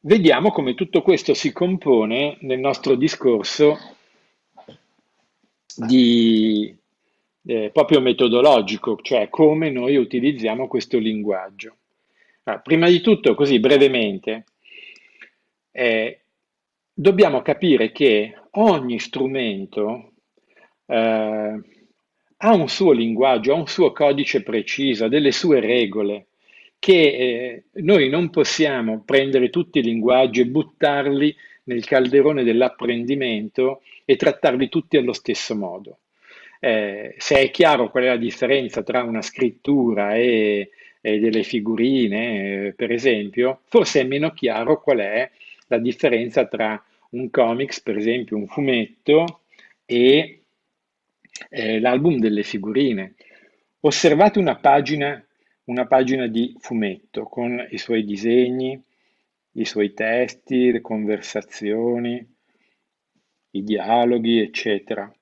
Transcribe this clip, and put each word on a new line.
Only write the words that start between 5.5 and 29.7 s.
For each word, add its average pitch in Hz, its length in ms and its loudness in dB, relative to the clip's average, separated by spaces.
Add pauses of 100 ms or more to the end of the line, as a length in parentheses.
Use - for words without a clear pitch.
di, 113 1000 2 (720)
eh, 110 260 -6
proprio 151 280 4
metodologico, 120 1000 2
cioè 110 280 -2
come 156 400 2
noi 131 280 0
utilizziamo 123 680 -2
questo 123 300 -4
linguaggio. 104 760 -6 (680)
Ah, 104 160 -6
prima 160 280 0
di 175 140 4
tutto, 165 340 2
così 139 240 2
brevemente, 117 840 2 (1300)
eh, 117 500 -2 (720)
dobbiamo 170 480 4
capire 135 500 2
che 110 440 2 (160)
ogni 147 480 0
strumento, 113 1120 -6 (760)
eh, 107 760 -2 (840)
ha 226 80 6
un 165 140 2
suo 185 240 2
linguaggio, 117 640 2
ha 160 40 0
un 156 100 -6
suo 165 260 2
codice 143 500 0
preciso, 113 640 -4
ha - 20 0
delle 139 240 2
sue 147 300 2
regole, 104 680 -2 (560)
che, 127 880 2
eh, 202 100 -12
noi 160 280 4
non 165 200 0
possiamo 131 760 -2
prendere 135 440 2
tutti 170 300 -2